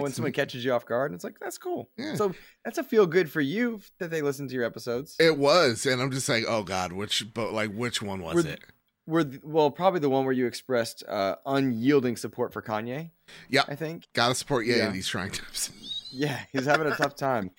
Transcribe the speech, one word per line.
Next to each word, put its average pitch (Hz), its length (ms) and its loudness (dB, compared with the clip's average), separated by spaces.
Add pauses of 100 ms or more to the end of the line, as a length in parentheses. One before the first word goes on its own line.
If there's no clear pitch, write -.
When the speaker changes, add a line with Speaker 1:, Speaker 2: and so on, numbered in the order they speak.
Speaker 1:
when 143 40 0
Speaker 2:
That's 135 100 -4
Speaker 1:
someone 151 140 -2
Speaker 2:
neat. 123 60 -6
Speaker 1:
catches 135 300 -4
you 131 80 2
off 120 140 0
guard, 135 240 0
and 180 40 -10
it's 170 80 -12
like, - 160 -14
"That's 392 200 -10
cool." 359 360 -8
Speaker 2:
Yeah. - 200 -8
Speaker 1:
So 196 180 0 (320)
that's 233 140 -4
a 311 40 -4
feel 214 220 6
good 170 260 2
for 160 100 -2
you 220 340 0
f-, - 240 -20
that 175 100 -6
they 160 140 -2
listen 143 240 -4
to 123 80 -8
your 123 100 0
episodes. 120 540 -6
Speaker 2:
It 160 180 6
was, 139 480 6
and 127 160 2
I'm 139 100 0
just 131 160 -4
like, 113 200 2
"Oh 110 160 0
God, 92 280 -2
which, 101 320 -4 (120)
but, 107 180 -4
like, 107 180 -2
which 113 300 -4
one 98 220 -6
was 82 100 -4
Speaker 1:
Were 170 100 4
th-, 82 120 -4
Speaker 2:
it?" - 80 -20 (420)
Speaker 1:
were 160 200 2
th-, 135 180 -12
well, 151 260 4
probably 180 300 2
the 143 100 2
one 135 160 2
where 131 80 2
you 127 140 2
expressed, 117 600 -2
uh, 98 280 0 (100)
unyielding 131 720 2
support 117 340 -6
for 107 120 -8
Kanye. 120 480 -6 (360)
Speaker 2:
Yeah. 135 200 4
Speaker 1:
I 143 80 -6
think. 160 380 -8
Speaker 2:
Gotta 120 200 4
support 123 320 -2
Ye 120 100 4
Speaker 1:
Yeah. 107 120 4
Speaker 2:
in 101 60 -4
these 95 140 -6
trying 95 260 -4
times. - 420 -8
<laughs> - 100 -20 (260)
Speaker 1:
Yeah, 131 280 -2 (120)
he's 131 140 -2
having 147 220 4
a 135 80 0
tough 143 200 -2
time. 120 440 -2